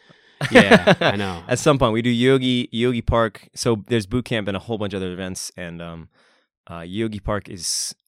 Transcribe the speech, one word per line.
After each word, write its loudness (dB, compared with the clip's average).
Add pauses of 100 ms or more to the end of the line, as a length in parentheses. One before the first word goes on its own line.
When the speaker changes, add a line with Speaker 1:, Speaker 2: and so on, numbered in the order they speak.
(500)
Speaker 1:
Yeah, 6
Speaker 2:
<laughs> -10
Speaker 1:
I 2
know. -4
Speaker 2:
At -2
some 4
point, 2
we 0
do 0
Yogi, 2
Yogi 0
Park. 0
So 0
there's 0
boot -4
camp -4
and -4
a -4
whole -6
bunch -6
of -4
other -6
events. -10
And, -12
um, -14 (600)
uh, -14
Yogi -6
Park -6
is, -8 (140)